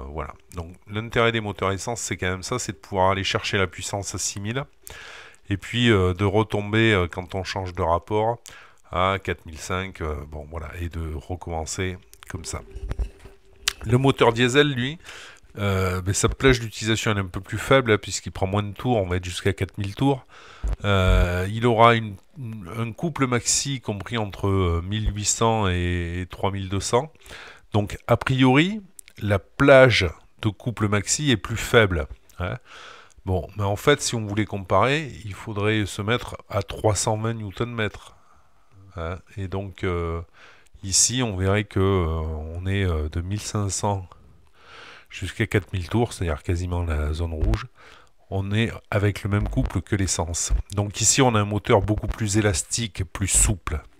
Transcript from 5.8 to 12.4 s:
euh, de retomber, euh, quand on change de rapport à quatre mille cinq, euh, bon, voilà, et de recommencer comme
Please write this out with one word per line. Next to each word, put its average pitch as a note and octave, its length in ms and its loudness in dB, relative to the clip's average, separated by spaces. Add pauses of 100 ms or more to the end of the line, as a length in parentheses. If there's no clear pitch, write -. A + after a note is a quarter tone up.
euh, F#2 240 6
de F#2 120 0
retomber, G#2+ 680 2
euh, F2+ 140 4
quand F#2 260 -10
on F#2+ 100 -4
change F#2 300 -6
de F#2 80 -6
rapport G#2+ 560 0 (540)
à F#2+ 320 2
quatre - 240 -6
mille D#2 100 -14
cinq, F#2+ 440 -6
euh, D2+ 120 -4 (140)
bon, D2+ 240 -12
voilà, D#2 180 -10 (100)
et E2+ 100 -6
de D#2+ 260 -6
recommencer E2+ 840 -6 (320)
comme E2 160 -10